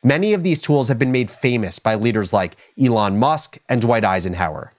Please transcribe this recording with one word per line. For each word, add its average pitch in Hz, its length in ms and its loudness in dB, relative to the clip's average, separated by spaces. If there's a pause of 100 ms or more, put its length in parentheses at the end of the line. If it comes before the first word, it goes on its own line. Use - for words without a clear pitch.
Many 165 320 2
of 185 100 -2
these 165 160 0
tools 139 280 0
have 127 100 0
been 127 140 0
made 127 180 0
famous 117 480 -2
by 110 180 -2
leaders 107 360 0
like 95 240 -2 (260)
Elon 107 380 2
Musk 147 380 0 (100)
and 127 140 0
Dwight 113 240 2
Eisenhower. 90 720 -2